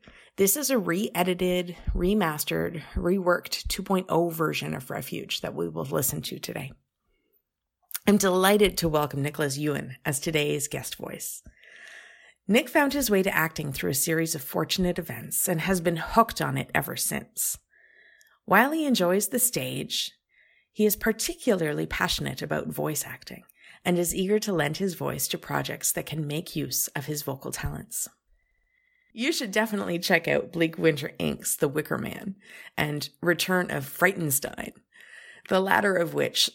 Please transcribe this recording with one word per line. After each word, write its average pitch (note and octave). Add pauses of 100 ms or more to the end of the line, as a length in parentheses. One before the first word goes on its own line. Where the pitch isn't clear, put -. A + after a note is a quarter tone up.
(380)
this G3
is D4
a C4+
re-edited, F3+ (180)
remastered, E3 (140)
reworked F3+
two -
point F#3
oh E3+
version D#3
of C#3
Refuge -
that -
we -
will D#3
listen D3
to -
today. - (1400)
I'm G3+
delighted F#3+
to E3+
welcome D3
Nicholas C#3+
Ewan C#3+
as D3
today's D3
guest -
voice. - (1040)
Nick A#3
found C#4+
his C#4
way G3
to F#3+
acting D#3
through F3
a C#3+
series D#3+
of D3+
fortunate F3
events -
and E3+
has F3+
been E3+
hooked A3+
on C#3
it C#3+
ever -
since. - (880)
While A3+
he D#4+
enjoys G3
the B3
stage, - (600)
he G#3+
is G#3
particularly F3+
passionate D3
about D3+
voice D3+
acting - (420)
and F3+
is F3
eager G3
to G#3
lend D#3
his F#3
voice C#3
to F3+
projects -
that E3
can D3+
make D3+
use C#3
of C#3+
his D3
vocal C#3
talents. - (1040)
You C4+
should C4+
definitely G3+
check F3
out C#3+
Bleak E3
Winter D#3
Inc.'s -
The D3+
Wicker -
Man - (400)
and D3 (140)
Return F3
of C#3
Frightenstein, - (720)
the F#3+
latter F#3+
of E3
which -